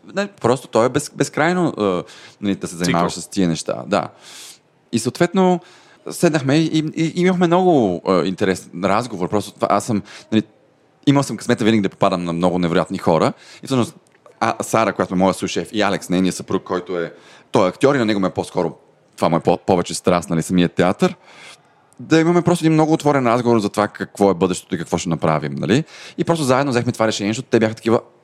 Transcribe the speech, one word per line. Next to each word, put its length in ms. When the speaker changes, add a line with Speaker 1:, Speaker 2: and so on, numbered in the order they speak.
Speaker 1:
не, 120
просто 400
то 180
е 40
без-, 260
безкрайно, 640
а, 260
нали, 140
да 120
се 80
занимаваш 380
Speaker 2:
Цикъл. 100
Speaker 1:
с 40
тия 200
неща, 400
да. 200
И 80
съответно 600
седнахме 460
и, 220
и, 100
и 160
имахме 260
много, 600
а, 180
интересен 600
разговор. 440
Просто 220
това, 200
аз 140
съм, 160
нали, 120
имал 160
съм 140
късмета 260
винаги 180
да 80
попадам 340
на 100
много 260
невероятни 380
хора 360
и 40
всъщност 280
А, 220
Сара, 320
която 200
е 40
моя 160
сушеф, 380
и 100
Алекс, 280
нейният 260
съпруг, 280
който 360
е, 140
той 140
е 40
актьор 260
и 40
на 60
него 140
ме 80
е 40
по-скоро, 440
това 140
му 80
е 20
по-, 180
повече 360
страст, 360
нали, 120
самият 320
театър, 420
да 200
имаме 220
просто 240
един 80
много 200
отворен 340
разговор 320
за 100
това 180
какво 440
е 20
бъдещето 420
и 20
какво 200
ще 120
направим, 480
нали? 260
И 60
просто 200
заедно 280
взехме 200
това 160
решение, 240
защото 180
те 100
бяха 160
такива: 240